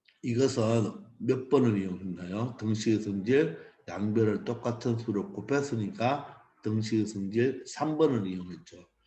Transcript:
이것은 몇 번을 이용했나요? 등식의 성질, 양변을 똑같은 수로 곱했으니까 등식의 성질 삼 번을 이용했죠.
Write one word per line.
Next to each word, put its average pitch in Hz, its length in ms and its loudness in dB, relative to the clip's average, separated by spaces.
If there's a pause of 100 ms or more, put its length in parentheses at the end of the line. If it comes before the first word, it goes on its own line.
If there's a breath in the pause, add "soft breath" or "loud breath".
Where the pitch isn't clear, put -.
(220)
이것은 117 680 2 (280)
몇 127 300 0
번을 123 320 4
이용했나요? 92 800 -6
등식의 110 420 2
성질, 117 560 2 (300 loud breath)
양변을 107 560 2
똑같은 117 540 -2
수로 101 340 -2
곱했으니까 123 1120 -2 (200)
등식의 110 420 0
성질 104 600 0
삼 151 320 -4
번을 127 300 2
이용했죠. 90 600 -10 (200)